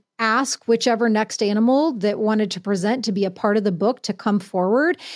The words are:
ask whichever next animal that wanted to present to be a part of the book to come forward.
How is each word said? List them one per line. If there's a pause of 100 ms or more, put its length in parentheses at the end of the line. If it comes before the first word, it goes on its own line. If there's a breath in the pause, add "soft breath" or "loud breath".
(200)
ask
whichever
next
animal
that
wanted
to
present
to
be
a
part
of
the
book
to
come
forward. (200 loud breath)